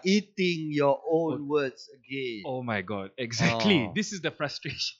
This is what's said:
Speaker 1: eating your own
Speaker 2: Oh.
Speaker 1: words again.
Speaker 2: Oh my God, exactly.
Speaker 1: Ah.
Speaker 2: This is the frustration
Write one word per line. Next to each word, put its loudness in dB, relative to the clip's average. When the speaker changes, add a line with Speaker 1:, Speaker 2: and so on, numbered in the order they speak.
Speaker 1:
eating 2
your 4
own 2
Speaker 2:
Oh. -4
Speaker 1:
words -2
again. -8
Speaker 2:
Oh -4
my -2
God, -6
exactly. 2
Speaker 1:
Ah. -8
Speaker 2:
This -4
is -10
the -4
frustration -8